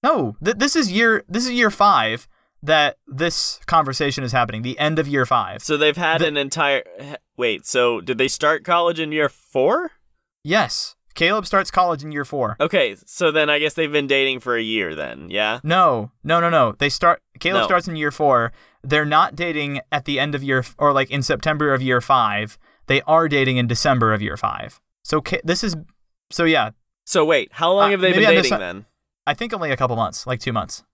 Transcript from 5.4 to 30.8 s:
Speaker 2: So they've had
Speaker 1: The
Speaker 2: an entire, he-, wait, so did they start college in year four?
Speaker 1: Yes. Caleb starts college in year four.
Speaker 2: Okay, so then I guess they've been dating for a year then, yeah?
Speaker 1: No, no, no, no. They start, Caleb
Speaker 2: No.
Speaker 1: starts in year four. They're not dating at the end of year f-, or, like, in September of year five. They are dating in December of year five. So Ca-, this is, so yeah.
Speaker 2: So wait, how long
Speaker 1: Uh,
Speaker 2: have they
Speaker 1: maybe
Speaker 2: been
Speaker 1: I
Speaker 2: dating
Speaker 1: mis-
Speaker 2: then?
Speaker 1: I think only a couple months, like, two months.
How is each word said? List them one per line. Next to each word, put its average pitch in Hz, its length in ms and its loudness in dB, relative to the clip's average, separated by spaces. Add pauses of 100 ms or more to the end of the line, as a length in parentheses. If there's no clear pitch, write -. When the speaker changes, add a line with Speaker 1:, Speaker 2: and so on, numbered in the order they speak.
Speaker 2:
So 151 140 -2
they've 151 200 2
had 165 240 0
Speaker 1:
The 170 80 0
Speaker 2:
an 147 80 -4
entire, 143 460 0 (180)
he-, 139 140 -14 (220)
wait, 117 300 -2
so 120 340 2
did 110 180 -4
they 131 100 2
start 151 360 0
college 170 360 0
in 156 120 -6
year 151 160 0
four? 226 640 0 (520)
Speaker 1:
Yes. 165 520 -2 (180)
Caleb 190 320 2
starts 190 240 0
college 175 320 0
in 151 80 -12
year 143 140 -6
four. 123 340 -4
Speaker 2:
Okay, 143 460 0
so - 260 -2
then 151 200 0
I 147 80 2
guess 151 160 -2
they've 156 180 -2
been 143 140 0
dating 135 340 0
for 120 160 -2
a 113 60 -2
year 107 320 -2
then, 71 340 -10
yeah? 107 340 -2
Speaker 1:
No, 151 480 2 (140)
no, 165 160 2
no, 170 80 2
no. 139 300 2
They 143 100 0
start, 170 340 0 (160)
Caleb 190 240 0
Speaker 2:
No. 214 40 0
Speaker 1:
starts 175 200 0
in 165 100 -8
year 151 140 -2
four. 127 420 2 (300)
They're 151 220 0
not 151 320 2
dating 151 440 -4 (120)
at 147 140 -4
the 143 120 -4
end 143 160 -2
of 139 80 -4
year 135 180 0
f-, - 180 -10
or, 147 140 4
like, 135 180 0
in 139 120 -2
September 147 520 0
of 131 80 -2
year 127 180 2
five. 107 580 0 (280)
They 135 160 2
are 160 260 4
dating 131 300 2
in 120 80 0
December 117 480 2
of 104 80 -2
year - 160 -6
five. - 420 -6 (240)
So 151 160 0
Ca-, - 240 -6
this 185 180 -2
is, 185 140 -4 (540)
so - 140 -2
yeah. 147 260 2 (340)
Speaker 2:
So 165 200 2
wait, 151 280 2
how 165 200 2
long 202 160 4
Speaker 1:
Uh, - 40 2
Speaker 2:
have 196 80 0
they 185 120 4
Speaker 1:
maybe 185 80 2
Speaker 2:
been 220 100 6
Speaker 1:
I - 60 4
Speaker 2:
dating 135 160 2
Speaker 1:
mis- 113 60 -2
Speaker 2:
then? 92 280 -10 (400)
Speaker 1:
I 147 80 -2
think 233 180 -8
only 175 180 -4
a 131 60 -2
couple 123 200 -2
months, 104 300 -4
like, 127 140 -6
two 127 120 -6
months. - 300 -6 (120)